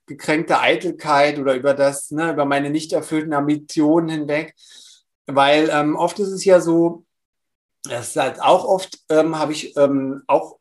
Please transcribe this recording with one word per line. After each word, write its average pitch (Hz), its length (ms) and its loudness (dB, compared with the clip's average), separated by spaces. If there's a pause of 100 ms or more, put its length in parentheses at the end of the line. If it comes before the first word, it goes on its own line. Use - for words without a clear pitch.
gekränkte 156 540 -2
Eitelkeit 151 800 0
oder 135 160 0
über 131 200 0
das, 139 360 -2
ne, 160 220 -4
über 147 120 -2
meine 139 260 -2
nicht 156 220 -6
erfüllten 156 400 -4
Ambitionen 147 760 0
hinweg. 151 460 -6 (720)
Weil, 143 460 4
ähm, 151 240 0
oft 170 240 -2
ist 196 100 -2
es 190 140 -8
ja 185 160 8
so, 170 440 0 (800)
das 120 240 -10
ist - 80 -8
halt 131 240 -2
auch - 240 4
oft, - 340 -2 (100)
ähm, 160 300 2
habe 151 140 -2
ich, - 240 -8
ähm, 139 500 0
auch 151 340 0